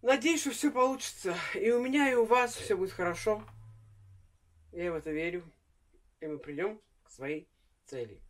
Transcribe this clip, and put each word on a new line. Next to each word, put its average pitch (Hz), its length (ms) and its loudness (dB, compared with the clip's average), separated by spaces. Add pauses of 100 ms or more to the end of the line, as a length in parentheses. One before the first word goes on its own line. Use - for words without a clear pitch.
Надеюсь, 277 400 2
что - 80 -2
всё 269 220 0
получится, 254 640 0 (180)
и 214 160 2
у 240 100 4
меня, 269 320 2
и 247 40 2
у 233 100 6
вас 240 300 4
всё - 200 0
будет 185 160 -2
хорошо. 190 520 -2 (1300)
Я 175 200 -4
в 165 40 -4
это 156 160 -6
верю, 170 320 -4 (800)
и 160 40 -10
мы 151 140 -8
придём 170 420 -6 (220)
к - 80 -20
своей 147 360 -8 (380)
цели. 113 340 -12 (100)